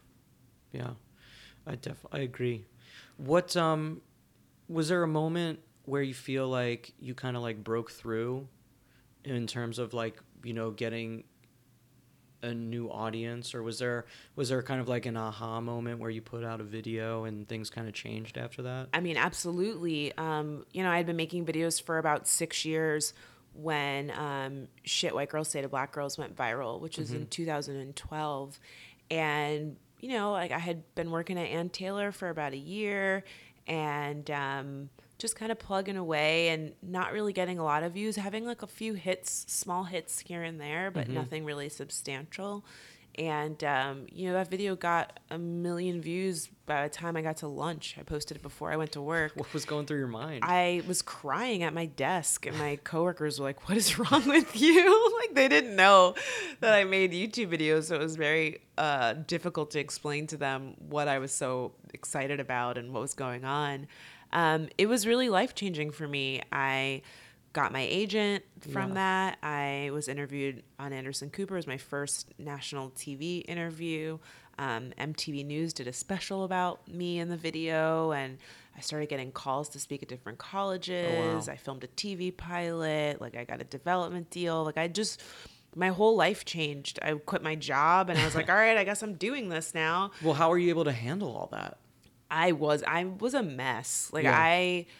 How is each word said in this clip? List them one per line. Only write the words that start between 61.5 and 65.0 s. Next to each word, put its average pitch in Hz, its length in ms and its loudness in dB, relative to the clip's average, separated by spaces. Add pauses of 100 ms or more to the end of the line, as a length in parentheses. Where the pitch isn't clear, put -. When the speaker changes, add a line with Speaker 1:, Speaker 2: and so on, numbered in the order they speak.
Speaker 2:
excited 139 460 -4
about 123 380 -2
and 120 140 -8
what 120 100 -2
was 135 120 -4
going 127 300 -6
on. 143 420 -2 (460)
Um, 160 360 2 (100)
it 196 80 6
was 220 200 4